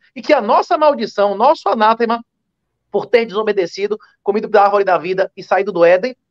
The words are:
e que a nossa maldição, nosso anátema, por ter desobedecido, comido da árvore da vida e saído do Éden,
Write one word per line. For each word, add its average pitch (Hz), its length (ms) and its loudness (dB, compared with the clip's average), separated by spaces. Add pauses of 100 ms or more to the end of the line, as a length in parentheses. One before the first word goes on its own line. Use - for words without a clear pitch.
(160)
e 254 60 -16
que 302 120 0
a 262 80 2
nossa 320 360 0
maldição, 220 600 0
nosso 294 320 0
anátema, 226 540 0 (680)
por 202 140 -4
ter 233 200 0
desobedecido, 202 720 -4 (260)
comido 214 240 -4
da 202 160 4
árvore 202 200 2
da 185 140 0
vida 180 380 -4
e 180 80 -18
saído 202 280 -2
do 170 120 2
Éden, 185 320 2 (160)